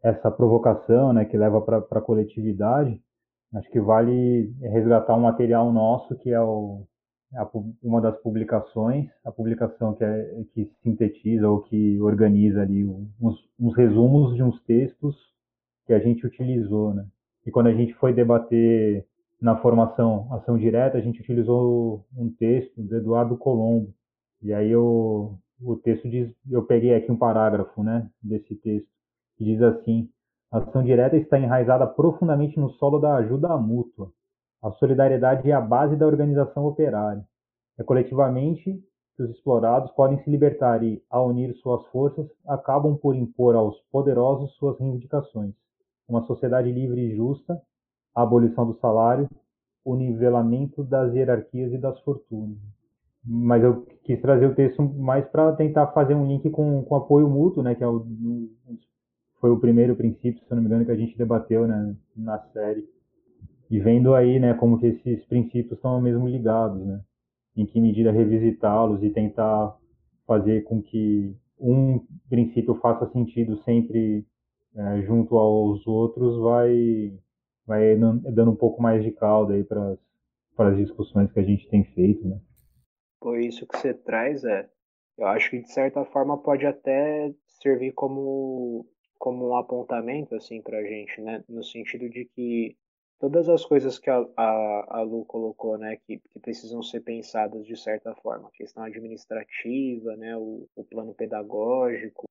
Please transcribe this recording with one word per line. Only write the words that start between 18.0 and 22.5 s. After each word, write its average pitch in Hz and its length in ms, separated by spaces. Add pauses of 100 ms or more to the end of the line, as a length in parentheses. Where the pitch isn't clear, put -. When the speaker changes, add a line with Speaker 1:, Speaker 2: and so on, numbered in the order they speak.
Speaker 1:
debater 117 960 (340)
na 113 160
formação 117 760
Ação 117 240
Direta, 117 400
a 120 40
gente 117 200
utilizou 120 840 (120)
um 120 120
texto 120 520